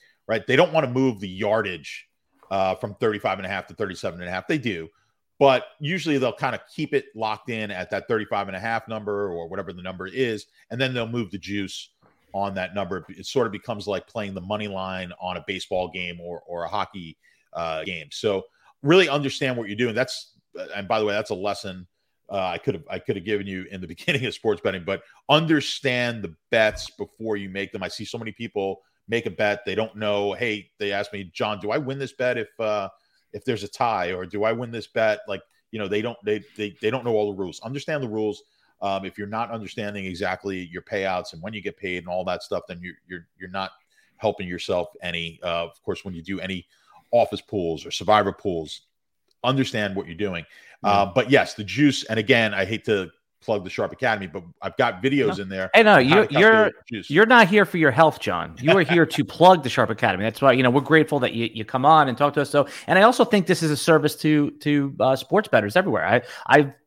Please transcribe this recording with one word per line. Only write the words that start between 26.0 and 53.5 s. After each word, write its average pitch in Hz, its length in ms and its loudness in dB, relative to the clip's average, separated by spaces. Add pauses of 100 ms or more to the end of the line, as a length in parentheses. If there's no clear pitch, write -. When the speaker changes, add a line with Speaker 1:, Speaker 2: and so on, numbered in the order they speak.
Speaker 1:
the 82 100 -12 (160)
bets 110 400 2
before 107 460 -8
you 98 120 -8
make 98 220 -8
them. 95 140 -8
I 87 40 -6
see - 160 -12
so 117 140 -10
many 110 140 -10
people 98 500 -6 (240)
make 117 200 -2
a 107 40 -4
bet. 104 340 -2
They 95 120 -4
don't 110 180 -2
know. 104 380 -2
Hey, 107 460 -6
they 101 120 -4
ask 101 220 -4
me, 98 200 -12
"John, 107 280 -4
do 101 100 -6
I 135 80 -2
win 135 200 -6
this 135 140 -8
bet 123 260 -2
if, 110 100 -8 (100)
uh, 104 300 -2 (440)
if - 120 -14
there's 113 180 -2
a 101 60 -12
tie, 98 440 -2
or 90 140 -6
do 101 160 -4
I 110 80 2
win 117 220 -6
this 113 160 -10
bet?" 110 400 0
Like, 98 140 -8 (280)
you 113 80 -10
know, 101 80 -4
they 104 160 0
don't, 117 220 -6
they, 107 180 -2 (140)
they, 104 260 -8
they 110 80 2
don't 120 140 -6
know 117 100 0
all 104 180 0
the 92 60 -10
rules. 90 220 -8
Understand 139 420 -6
the 120 60 -6
rules. 107 340 -4 (380)
Um, 98 240 -4
if 92 120 -12
you're 101 120 -10
not 110 240 -6
understanding 104 540 -8
exactly 92 680 -4
your 87 100 -12
payouts 95 520 -4
and 80 60 -16
when 104 120 -10
you 104 100 -10
get 98 140 -8
paid 90 220 -6
and 87 100 -12
all 90 160 -4
that 90 180 -4
stuff, 90 240 -6
then 87 160 -14
you're, 90 120 -14 (120)
you're, 87 220 -16 (100)
you're 92 120 -16
not 95 200 -8 (460)
helping 98 320 -2
yourself 87 400 -4 (140)
any. 85 380 -6
Uh, 85 260 -4
of - 180 -20
course, 92 200 -8
when 95 100 -10
you 82 80 -12
do 92 180 -8
any 92 260 -8 (460)
office 117 300 2
pools 85 420 -4
or 82 60 -12
survivor 101 420 4
pools, 85 540 -8 (580)
understand 120 500 0
what 95 120 -6
you're 85 100 -14
doing. 90 300 -4 (360)
Speaker 2:
Yeah. 101 80 2
Speaker 1:
Uh, 101 240 4
but 123 160 2
yes, 120 240 4
the 110 80 -10
juice. 127 420 2
And 113 140 -2
again, 110 360 4
I 95 100 0
hate 110 220 -6
to 98 240 0 (320)
plug 104 220 -2